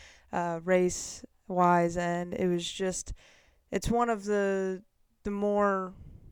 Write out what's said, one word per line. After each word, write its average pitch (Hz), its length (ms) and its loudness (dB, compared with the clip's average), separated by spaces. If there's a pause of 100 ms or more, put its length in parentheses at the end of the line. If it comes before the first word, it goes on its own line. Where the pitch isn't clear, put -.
(340)
uh, 170 320 -2
race-wise, 180 1300 2
and 175 380 -2
it 185 160 0
was 175 200 0
just, - 440 -4 (580)
it's 196 160 -2
one 233 220 2
of 202 160 -2
the, 196 580 0 (400)
the 208 80 -4
more 202 640 0 (380)